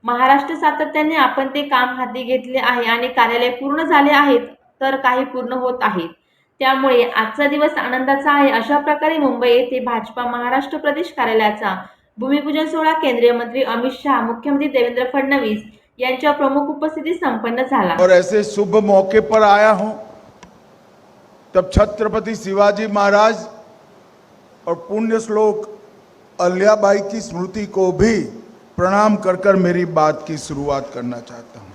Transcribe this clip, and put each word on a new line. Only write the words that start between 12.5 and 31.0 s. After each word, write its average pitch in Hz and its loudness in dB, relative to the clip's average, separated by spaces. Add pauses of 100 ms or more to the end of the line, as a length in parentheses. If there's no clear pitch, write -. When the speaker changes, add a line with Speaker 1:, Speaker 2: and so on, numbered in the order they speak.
Speaker 1:
सोहळा 311 0
केंद्रीय 240 2
मंत्री 240 -2
अमित 240 -2 (120)
शहा, 262 0
मुख्यमंत्री 277 -2
देवेंद्र 240 0 (100)
फडणवीस 269 0 (340)
यांच्या 262 0
प्रमुख 285 0
उपस्थितीत 311 -4
संपन्न 233 -4
झाला. 214 0
Speaker 2:
और 185 4
ऐसे 185 4
शुभ 202 -2
मौके 202 4
पर 220 2
आया 208 6
हूं, 208 0 (1700)
तब 180 2 (140)
छत्रपति 208 -2
शिवाजी 202 0
महाराज 202 2 (1200)
और 170 -2
पुण्य 220 -2
श्लोक 214 0 (720)
अहिल्याबाई 202 2
की 214 -8
स्मृति 185 -8
को 185 0
भी 208 0 (360)
प्रणाम 202 2
कर 190 0
कर 196 2
मेरी 175 2
बात 156 0
की 156 -8
शुरुआत 139 -6
करना 120 -8